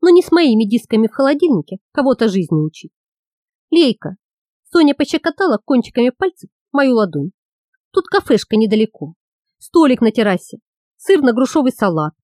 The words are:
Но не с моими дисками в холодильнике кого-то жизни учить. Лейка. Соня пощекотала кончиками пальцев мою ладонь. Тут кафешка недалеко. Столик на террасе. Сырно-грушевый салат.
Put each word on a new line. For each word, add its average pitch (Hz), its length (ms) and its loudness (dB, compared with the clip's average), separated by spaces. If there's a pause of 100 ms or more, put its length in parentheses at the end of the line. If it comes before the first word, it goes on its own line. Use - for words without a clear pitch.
Но 349 80 4
не 349 100 6
с - 120 -2
моими 269 320 2
дисками 226 420 -2
в 214 60 -4
холодильнике 269 680 -2 (140)
кого-то 240 360 0
жизни 180 280 -2
учить. 156 360 -6 (760)
Лейка. 277 460 0 (480)
Соня 294 300 2
пощекотала 311 720 -4
кончиками 247 460 -2
пальцев - 400 -8 (220)
мою 269 240 0
ладонь. 165 340 -4 (640)
Тут - 160 -2
кафешка - 480 -2
недалеко. 214 580 -2 (440)
Столик 294 420 2
на 226 100 2
террасе. 208 480 -4 (380)
Сырно-грушевый 262 760 0
салат. 160 540 -4